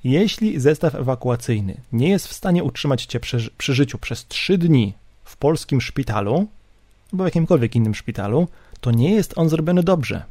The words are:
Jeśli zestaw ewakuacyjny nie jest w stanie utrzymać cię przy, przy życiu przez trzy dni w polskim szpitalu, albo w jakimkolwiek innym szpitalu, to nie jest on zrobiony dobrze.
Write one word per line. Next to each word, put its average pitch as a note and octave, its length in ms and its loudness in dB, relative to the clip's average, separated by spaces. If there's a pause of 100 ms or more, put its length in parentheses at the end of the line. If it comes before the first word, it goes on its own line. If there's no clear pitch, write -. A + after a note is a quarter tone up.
Jeśli F#3 560 2
zestaw D3 340 2
ewakuacyjny A#2+ 800 -2 (160)
nie A#2+ 160 0
jest F#3+ 200 0
w - 40 -14
stanie F3 320 0
utrzymać C3+ 420 -2
cię A#2 140 -6
przy, A#2 380 -4
przy C#3 160 -2
życiu B2 240 0
przez - 280 -10
trzy - 320 -2
dni C3+ 340 4 (320)
w - 120 -20
polskim C#3+ 440 0
szpitalu, A#2+ 680 -2 (680)
albo F#3 120 0
w - 20 2
jakimkolwiek D#3+ 500 2
innym A2 180 2
szpitalu, A2 540 -2 (320)
to B2 100 -2
nie B2 240 4
jest - 240 0
on E3 100 2
zrobiony E3 340 2
dobrze. D#3+ 480 0